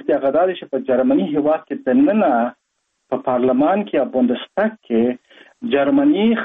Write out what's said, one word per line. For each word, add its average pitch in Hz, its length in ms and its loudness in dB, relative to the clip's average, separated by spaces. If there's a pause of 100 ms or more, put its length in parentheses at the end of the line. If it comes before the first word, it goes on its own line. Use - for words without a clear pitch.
دي، 165 60 0
هغه 139 180 0
دا 160 160 2
دی 185 80 -2
چې - 180 -16
په 135 60 -4
جرمني 131 560 0
هیواد 151 320 0
کې 143 80 -10 (120)
دننه 151 460 2 (800)
په 127 40 -2
پارلمان 131 680 0
کې - 100 -8
یا 143 100 0
بوندستګ 127 680 -2 (160)
کې 113 160 0 (680)
جرمني 202 540 2 (180)